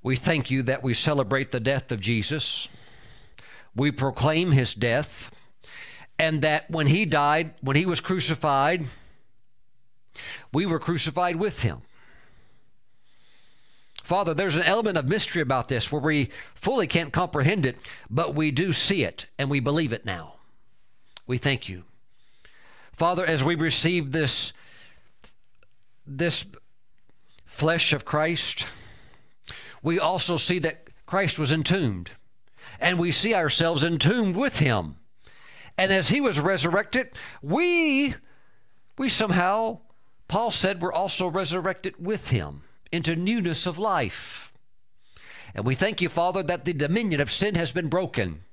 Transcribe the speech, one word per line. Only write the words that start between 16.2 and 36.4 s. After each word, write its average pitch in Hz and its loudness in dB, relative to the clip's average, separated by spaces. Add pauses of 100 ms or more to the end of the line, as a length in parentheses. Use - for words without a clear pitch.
fully 214 0
can't 165 0
comprehend 165 2
it, 123 -2 (320)
but 143 -2
we 151 2
do 160 0
see 160 2
it - -8 (120)
and 135 0
we 143 2
believe 143 0
it 110 -6
now. 85 -8 (920)
We 127 -2
thank 131 -2
you. 90 -12 (1080)
Father, 175 0
as 156 2
we 165 2
receive 160 2
this, 151 2 (1500)
this 147 0 (1000)
flesh 160 0
of 143 -2
Christ, - -2 (1120)
we 170 0
also 170 2
see 180 2
that - -4 (160)
Christ 190 0
was 143 2
entombed, 147 0 (680)
and 175 4
we 170 2
see 226 2
ourselves 165 2
entombed 175 2
with 262 0
him. 98 2 (840)
And 190 2
as 185 4
he 269 4
was 196 2
resurrected, 185 2 (320)